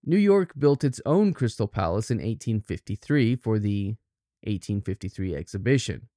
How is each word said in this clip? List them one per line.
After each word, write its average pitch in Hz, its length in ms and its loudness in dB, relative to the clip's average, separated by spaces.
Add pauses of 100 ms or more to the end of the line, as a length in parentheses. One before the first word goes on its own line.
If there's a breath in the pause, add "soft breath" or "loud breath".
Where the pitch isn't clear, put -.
New 165 140 2
York 202 420 4
built 143 240 4
its 135 220 0
own 190 260 4
Crystal 113 360 -2
Palace 98 440 -2
in 110 80 0
eighteen 110 400 -2
fifty-three 120 760 0
for 110 220 -2
the 101 360 -2 (480)
eighteen 101 380 -4
fifty-three 95 540 -6
exhibition. 101 800 -2